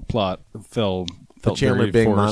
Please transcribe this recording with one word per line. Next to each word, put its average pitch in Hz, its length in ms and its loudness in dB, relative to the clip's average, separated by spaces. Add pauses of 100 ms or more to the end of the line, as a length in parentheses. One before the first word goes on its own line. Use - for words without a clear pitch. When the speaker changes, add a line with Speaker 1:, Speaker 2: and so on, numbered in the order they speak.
Speaker 1:
plot 95 320 -2 (280)
fell, 95 360 -2
Speaker 2:
The - 360 -14
Speaker 1:
felt 98 180 -2
Speaker 2:
Chandler 127 200 2
Speaker 1:
very 113 120 0
Speaker 2:
Bing 113 160 4
Speaker 1:
forced. 104 100 2 (160)